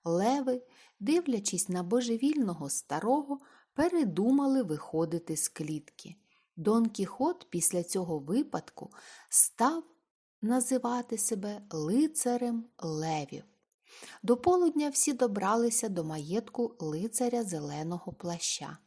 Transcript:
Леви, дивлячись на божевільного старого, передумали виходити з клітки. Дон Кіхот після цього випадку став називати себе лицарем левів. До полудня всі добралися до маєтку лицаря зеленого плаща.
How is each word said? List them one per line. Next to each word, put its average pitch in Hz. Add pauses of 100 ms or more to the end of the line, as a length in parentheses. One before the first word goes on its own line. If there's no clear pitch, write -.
Леви, 247 (380)
дивлячись 240
на 180
божевільного 226
старого, 277 (340)
передумали 269
виходити 160
з -
клітки. - (400)
Дон 220
Кіхот 277
після 175
цього 170
випадку 185 (380)
став 320 (580)
називати 240
себе 208
лицарем 240 (140)
левів. 156 (800)
До 240
полудня 339
всі 277
добралися 226
до 175
маєтку 170
лицаря 220
зеленого 160
плаща. 165